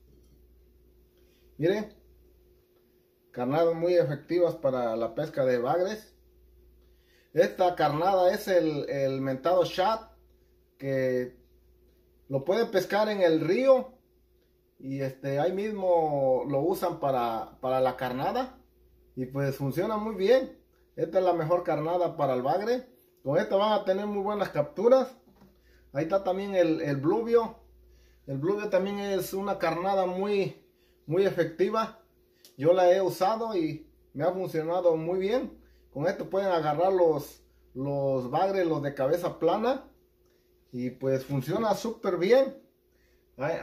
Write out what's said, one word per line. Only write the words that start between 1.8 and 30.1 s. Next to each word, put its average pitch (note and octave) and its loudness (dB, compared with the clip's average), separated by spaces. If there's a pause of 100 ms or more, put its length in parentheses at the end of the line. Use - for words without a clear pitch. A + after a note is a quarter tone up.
carnadas D3+ 2
muy E3+ 2
efectivas E3 2
para B2 -2
la A#2 -4
pesca D3 -4
de B2+ 2
bagres. F3+ -2 (1200)
Esta F3+ 2
carnada F3+ 2
es G#3 -6
el, D#3+ 0
el C3+ -2
mentado D3+ 0
shad, G#3 -2 (800)
que C3 -2 (920)
lo C3+ -4
pueden G#3+ 0
pescar G3+ 0
en G3+ -2
el D#3+ 4
río B3 4 (840)
y C3+ -8
este, C#3 -4
ahí F3+ 0
mismo E3+ 0
lo C#3 0
usan F3 -2
para, A#2+ -2
para C3 0
la C3 2
carnada E3 -4 (560)
y B2+ -6
pues C#3 -4
funciona E3 -4
muy G#3+ -6
bien. A#3 2 (380)
Esta E3 -2
es F#3 2
la F3 4
mejor E3+ 0
carnada E3 -2
para C3 0
el B2 -2
bagre. G3+ -2 (360)
Con D3+ 0
esta G#3 0
van G#3+ 2
a G3 0
tener F#3+ 0
muy G3+ -4
buenas G3+ -2
capturas. A#3 2 (760)
Ahí C#3 -2
está G3 0
también G3 -2
el, E3+ 2
el C#3+ -2
bluvio. A3 2 (720)
El C3+ -6
bluvio G3+ -2
también G3 0
es G3 -4
una G3 -4
carnada F3+ 0
muy, F#3+ -2 (440)